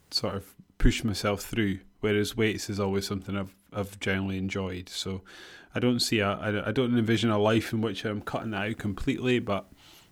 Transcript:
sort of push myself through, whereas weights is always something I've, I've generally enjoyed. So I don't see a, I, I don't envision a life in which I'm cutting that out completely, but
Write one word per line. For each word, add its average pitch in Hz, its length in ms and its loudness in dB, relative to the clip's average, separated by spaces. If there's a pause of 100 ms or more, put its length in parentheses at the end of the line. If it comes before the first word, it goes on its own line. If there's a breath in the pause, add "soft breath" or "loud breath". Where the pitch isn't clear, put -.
(120)
sort 101 240 -2
of - 180 -8 (240)
push - 280 6
myself 104 380 0
through, 101 360 0 (220)
whereas 104 340 2
weights 110 340 0
is 101 80 -4
always 98 300 0
something 98 300 -4
I've, 95 180 -6 (160)
I've 98 300 -6
generally 95 360 0
enjoyed. 92 520 -4
So 95 320 -6 (520 loud breath)
I - 60 -2
don't 120 220 2
see - 180 2
a, 98 80 4
I, 104 400 0
I 110 60 0
don't 123 240 2
envision 113 320 4
a 107 80 4
life 107 340 4
in 113 80 0
which 107 240 -2
I'm 104 160 -2
cutting - 320 -6
that 101 200 -2
out 113 80 -6
completely, 123 600 0
but 101 260 -2 (460 loud breath)